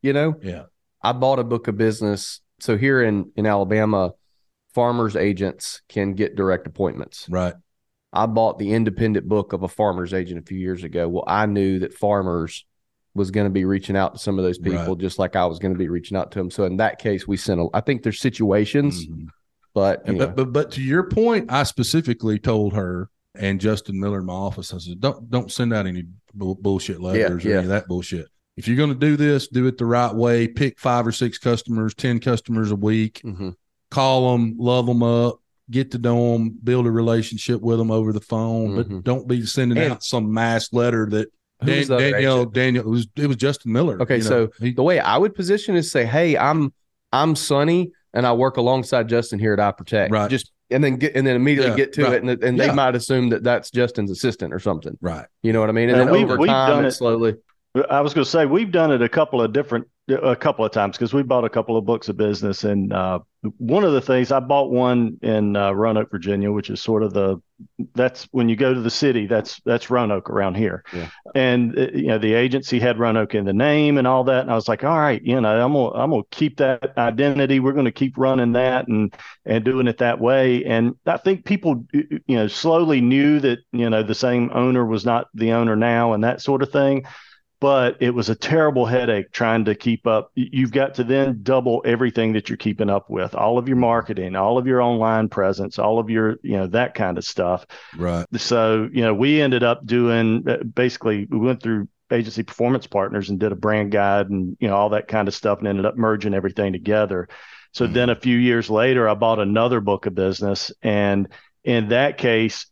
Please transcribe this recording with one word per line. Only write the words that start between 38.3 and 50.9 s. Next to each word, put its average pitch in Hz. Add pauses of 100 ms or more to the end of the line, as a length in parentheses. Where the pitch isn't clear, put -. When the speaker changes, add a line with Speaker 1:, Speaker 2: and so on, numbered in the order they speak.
Speaker 1:
Mm-hmm. 101
Speaker 2:
but 92
don't 127
be 123
sending 123
Speaker 1:
And 151
Speaker 2:
out -
some 110
mass 113
letter 117
that 107 (340)
Speaker 1:
Who 127
was 139
Speaker 2:
Dan-, -
Speaker 1:
the 131
other 135
Speaker 2:
Danielle, 127
Speaker 1:
agent? 117
Speaker 2:
Danielle, 127
it 107
was, 113
it 147
was 135
Justin 131
Miller, 123
Speaker 1:
Okay, 123
Speaker 2:
you 110
know, 110
Speaker 1:
so 113 (100)
Speaker 2:
he 123
Speaker 1:
the 127
way 170
I 107
would 190
position 196
is 160
say, 123
"Hey, 151
I'm, 147 (400)
I'm 151
Sonny, 165 (220)
and 123
I 120
work 127
alongside 123
Justin 117
here 107
at 101
iProtect." 101
Speaker 2:
Right. 104
Speaker 1:
Just, 131 (200)
and 135
then 135